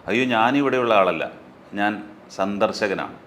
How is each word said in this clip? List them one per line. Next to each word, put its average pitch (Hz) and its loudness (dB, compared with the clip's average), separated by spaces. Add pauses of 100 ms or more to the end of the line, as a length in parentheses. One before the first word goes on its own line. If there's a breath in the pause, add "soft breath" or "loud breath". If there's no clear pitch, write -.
"അയ്യോ, 117 0 (100)
ഞാനിവിടെയുള്ള 127 2
ആളല്ല, 87 2 (560)
ഞാൻ 104 0 (460)
സന്ദർശകനാണ്." 98 -2 (120)